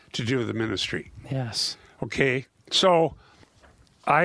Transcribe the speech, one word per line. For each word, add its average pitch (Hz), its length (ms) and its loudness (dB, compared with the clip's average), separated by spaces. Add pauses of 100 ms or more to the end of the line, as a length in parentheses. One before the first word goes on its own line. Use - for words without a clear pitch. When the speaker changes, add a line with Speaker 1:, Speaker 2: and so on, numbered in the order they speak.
(140)
Speaker 1:
to 123 120 -4
do 123 180 0
the 104 100 -4
ministry. 107 580 -4 (180)
Speaker 2:
Yes. 127 480 -6 (240)
Speaker 1:
Okay, 131 460 -2 (240)
so 165 420 4 (920)
I 151 180 4